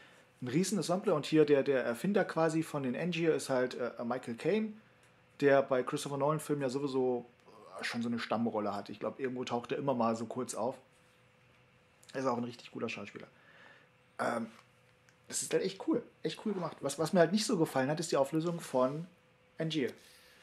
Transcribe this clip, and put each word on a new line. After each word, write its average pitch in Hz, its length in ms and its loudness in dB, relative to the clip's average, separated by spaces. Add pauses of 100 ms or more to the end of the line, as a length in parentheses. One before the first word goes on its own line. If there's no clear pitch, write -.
(420)
Ein 127 60 -6
riesen 175 300 2
Ensemble 180 360 0
und 147 120 0
hier 156 200 6
der, 143 180 6
der 131 200 2
Erfinder 180 420 2
quasi 165 380 2
von 147 200 -6
den 127 120 -2
Angier 165 380 2
ist 139 160 -2
halt, 127 260 2
äh, 117 160 -4 (140)
Michael 120 300 -6
Caine, 214 380 0 (680)
der 139 220 6
bei 131 200 0
Christopher 143 340 -4
Nolan-Filmen 147 440 0
ja 135 80 0
sowieso, 127 560 0 (540)
äh, 117 40 -8
schon 120 200 -4
so 120 60 -2
eine 117 100 -2
Stammrolle 110 560 0
hat. 101 140 -8
Ich 107 100 -12
glaub, 110 200 -6
irgendwo 127 240 -4
taucht 120 280 -4
er - 80 -2
immer 139 160 0
mal 113 200 2
so 113 120 -6
kurz 123 260 -6
auf. 117 220 -4 (1400)
Er 139 80 -6
ist 131 60 -2
auch 120 100 0
ein 120 60 -2
richtig - 280 -12
guter 120 180 -6
Schauspieler. - 380 -12 (920)
Ähm, 120 280 -2 (800)
das - 140 -4
ist - 120 -6
halt 165 100 2
echt - 240 -6
cool, - 160 0 (200)
echt 160 220 -4
cool 214 80 -2
gemacht. 170 280 -6
Was, 139 180 -4
was 160 140 0
mir 185 80 8
halt 160 100 6
nicht 214 140 2
so 226 120 2
gefallen 139 320 2
hat, 156 100 0
ist 160 120 -6
die 160 60 2
Auflösung 160 420 0
von 139 460 0 (520)
Angier. 156 340 -2 (520)